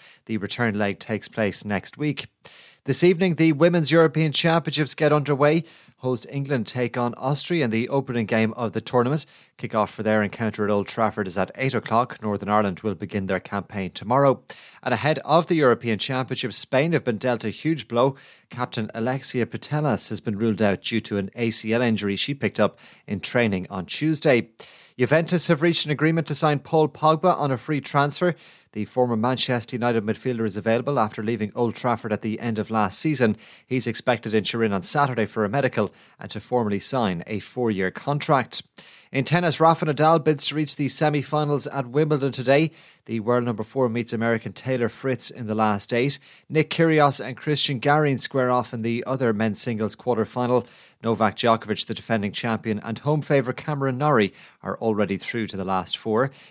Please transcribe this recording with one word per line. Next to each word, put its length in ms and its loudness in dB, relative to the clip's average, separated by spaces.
The 140 -4
return 400 -2
leg 200 -2
takes 300 -6
place 340 -2
next 360 -4
week. 300 -4
This 200 2
evening, 300 4
the 180 4
Women's 400 4
European 400 4
Championships 600 0
get 180 2
underway. 520 2
Host 320 -4
England 360 -2
take 300 -4
on 200 0
Austria 500 0
in 40 -2
the 200 0
opening 340 -2
game 300 2
of 180 -4
the 80 -4
tournament. 460 0
Kick-off 320 -2
for 120 -10
their 200 4
encounter 420 -2
at 60 0
Old 160 0
Trafford 400 -2
is 100 -10
at 200 0
eight 180 -2
o'clock. 480 0
Northern 260 -4
Ireland 320 2
will 140 -4
begin 320 -6
their 140 -2
campaign 500 -8
tomorrow. 520 2
And 120 -2
ahead 240 0
of 300 2
the 80 0
European 420 2
Championships, 580 -4
Spain 360 0
have 120 0
been 140 -2
dealt 260 -2
a 60 -4
huge 380 -4
blow. 280 2
Captain 460 -6
Alexia 500 -2
Putellas 640 -2
has 120 -6
been 180 -4
ruled 240 0
out 180 2
due 220 -2
to 160 -4
an 160 -4
A 160 -2
C 240 -2
L 80 2
injury 340 0
she 160 -4
picked 280 -4
up 180 2
in 140 -6
training 480 0
on 160 -8
Tuesday. 640 0
Juventus 520 2
have 140 2
reached 220 2
an 80 -2
agreement 340 0
to 80 -4
sign 240 2
Paul 300 2
Pogba 480 2
on 160 0
a 60 -2
free 220 -4
transfer. 540 0
The 120 -4
former 320 0
Manchester 600 -2
United 280 0
midfielder 400 -2
is 120 -4
available 420 0
after 240 -2
leaving 320 -4
Old 200 0
Trafford 380 -2
at 80 -2
the 180 -4
end 200 -4
of 120 -6
last 280 0
season. 380 2
He's 200 -2
expected 480 -2
in 100 2
Turin 280 0
on 100 -2
Saturday 420 0
for 200 -2
a 40 0
medical 460 0
and 140 -14
to 80 -10
formally 400 0
sign 460 0
a 120 -6
four-year 520 -2
contract. 720 -2
In 140 0
tennis, 340 2
Rafa 280 4
Nadal 360 4
bids 240 2
to 80 -4
reach 220 -2
the 120 0
semi-finals 800 0
at 180 -4
Wimbledon 440 2
today. 420 4
The 140 -4
world 240 2
number 200 -2
four 240 0
meets 240 -4
American 400 0
Taylor 380 -2
Fritz 400 -4
in 160 -10
the 80 -4
last 400 0
eight. 240 0
Nick 180 2
Kyrgios 560 4
and 140 -10
Christian 400 0
Garin 400 4
square 320 0
off 240 0
in 80 -6
the 240 -2
other 260 2
men's 300 0
singles 320 -2
quarter-final. 720 0
Novak 340 2
Djokovic, 500 0
the 80 -8
defending 380 -4
champion, 480 -4
and 180 -8
home 240 0
favourite 340 0
Cameron 400 -4
Norrie 380 2
are 160 -6
already 380 0
through 300 -4
to 100 -10
the 80 -4
last 320 -2
four. 360 0